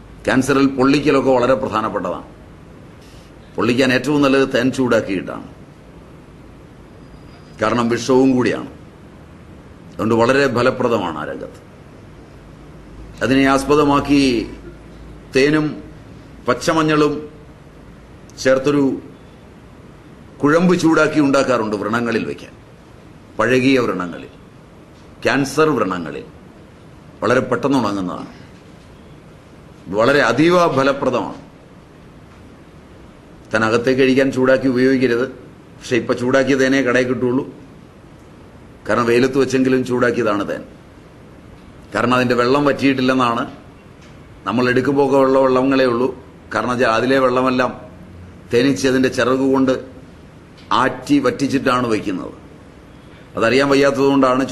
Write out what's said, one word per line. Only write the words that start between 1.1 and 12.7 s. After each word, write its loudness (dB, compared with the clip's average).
വളരെ 2
പ്രധാനപ്പെട്ടതാണ്. -6
പൊള്ളിക്കാൻ 0
ഏറ്റവും 0
നല്ലത് 2
തേൻ 0
ചൂടാക്കിയിട്ടാണ്, -2
കാരണം 0
വിഷവും 2
കൂടിയാണ്. -2
അതുകൊണ്ട് -2
വളരെ 2
ഫലപ്രദമാണ് -2
ആ -10
രംഗത്ത്. -14